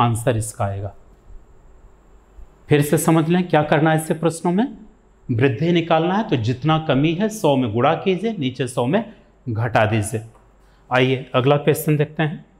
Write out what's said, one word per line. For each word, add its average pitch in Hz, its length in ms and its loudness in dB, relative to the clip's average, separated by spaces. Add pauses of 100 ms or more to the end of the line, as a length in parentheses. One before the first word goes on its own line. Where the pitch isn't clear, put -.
आंसर 120 360 0
इसका 107 280 -6
आएगा। 98 280 -6 (1800)
फिर 147 140 4
से 147 160 2
समझ 160 300 2
लें 180 200 0
क्या 156 140 4
करना 160 280 2
है 160 60 4
इससे 160 180 -2
प्रश्नों 165 380 -2
में, 202 120 2 (640)
वृद्धि 135 440 0
निकालना 165 440 2
है 220 120 -2
तो 156 100 0
जितना 131 400 0 (100)
कमी 147 260 2
है 202 160 -2
सौ 165 260 0
में 127 160 0
गुणा 127 240 2
कीजिए, 196 360 -2
नीचे 135 360 -4
सौ 120 180 -2
में 202 180 0 (420)
घटा 113 400 0
दीजिए। 107 360 -2 (680)
आइए 127 440 0
अगला 131 240 4
question 151 380 0
देखते 147 260 -2
हैं। 156 220 -4 (160)